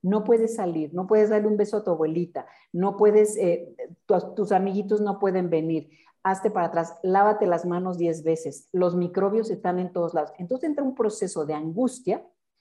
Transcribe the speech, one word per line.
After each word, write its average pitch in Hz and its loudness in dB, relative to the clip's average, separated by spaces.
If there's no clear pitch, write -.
no 202 0
puedes 226 2
salir, 160 -4
no 185 -6
puedes 214 4
darle 214 2
un 214 2
beso 208 0
a 208 -2
tu 185 -4
abuelita, 160 -2
no 196 0
puedes, 208 6
eh, - -2
tu-, - 0
tus 208 0
amiguitos 196 2
no 202 -2
pueden 185 0
venir, 160 -2
hazte 190 0
para 175 0
atrás, 165 -4
lávate 202 4
las 170 0
manos 180 -2
diez 165 0
veces, 160 -4
los 180 2
microbios 196 0
están 180 -2
en 175 -6
todos 170 -2
lados. 151 -2
Entonces 254 -4
entra 294 -2
un 262 -2
proceso 208 -2
de 151 -4
angustia 180 -4